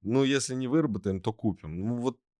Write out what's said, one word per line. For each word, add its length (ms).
ну, 220
если 300
не 140
выработаем, 520
то 120
купим. 460
Ну, 180
вот 220